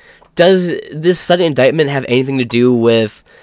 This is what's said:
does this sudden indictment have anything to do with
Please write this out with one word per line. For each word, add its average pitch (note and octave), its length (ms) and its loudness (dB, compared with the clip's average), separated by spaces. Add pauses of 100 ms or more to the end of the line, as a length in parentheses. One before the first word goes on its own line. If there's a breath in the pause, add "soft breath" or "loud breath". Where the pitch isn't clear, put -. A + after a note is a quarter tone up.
(340 soft breath)
does F3+ 380 2 (180)
this E3 300 -2
sudden F3 240 0
indictment D3 460 0
have C#3 180 -6
anything C3 300 -2
to B2 80 -2
do A#2+ 260 2
with A#2 500 0 (200 soft breath)